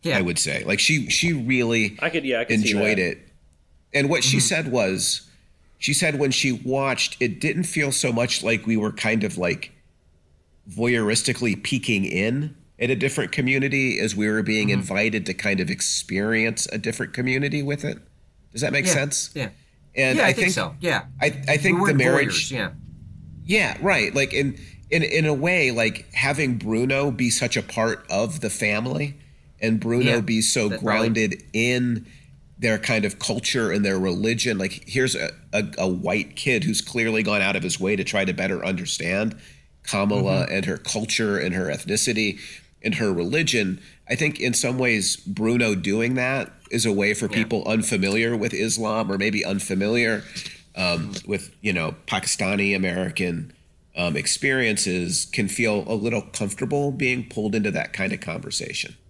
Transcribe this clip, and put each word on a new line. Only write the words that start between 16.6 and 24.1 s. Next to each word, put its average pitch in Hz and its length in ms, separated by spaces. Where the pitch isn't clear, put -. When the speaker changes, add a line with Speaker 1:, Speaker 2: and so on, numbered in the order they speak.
Speaker 2:
a 107 60
different 110 360
community 135 480
with 143 220
it. - 140
Does 110 100
that 131 100
make 139 140
Speaker 1:
Yeah. 180 80
Speaker 2:
sense? 147 400
Speaker 1:
Yeah. 127 160
Speaker 2:
And 131 220
Speaker 1:
Yeah, - 80
I - 40
Speaker 2:
I 135 40
Speaker 1:
think 208 120
Speaker 2:
think 185 80
Speaker 1:
so. 90 260
Yeah. 151 240
Speaker 2:
I, 147 60
I 156 100
think 175 220
Speaker 1:
We - 0
Speaker 2:
the - 20
Speaker 1:
weren't 151 160
Speaker 2:
marriage 131 520
Speaker 1:
voyeurs, - 20
yeah. 110 180
Speaker 2:
Yeah, 175 360
right. 151 340